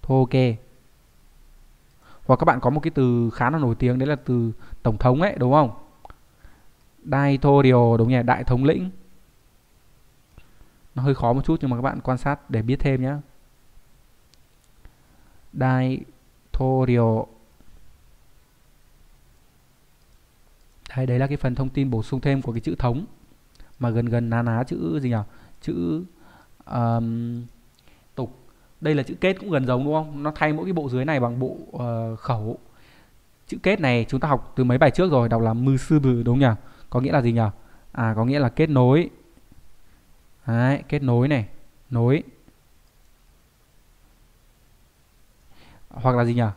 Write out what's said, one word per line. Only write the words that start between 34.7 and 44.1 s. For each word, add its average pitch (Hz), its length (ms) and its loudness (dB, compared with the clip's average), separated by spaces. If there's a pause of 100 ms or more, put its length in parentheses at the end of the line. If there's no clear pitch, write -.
bài 147 120 6
trước 180 200 2
rồi, 123 180 2
đọc 113 140 0
là 113 100 2
musubu 135 560 2
đúng 120 160 0
không 120 140 2
nhỉ? 120 180 4 (340)
Có 123 100 0
nghĩa 135 120 -2
là 143 100 2
gì 117 100 2
nhỉ? 117 100 2 (500)
À, 113 240 -2
có 110 80 0
nghĩa 135 140 0
là 131 100 2
kết 156 220 0
nối. 135 400 4 (1400)
Đấy, 123 420 0
kết 147 140 -4
nối 123 260 2
này, 123 200 -2 (420)
nối. 123 320 2 (3750)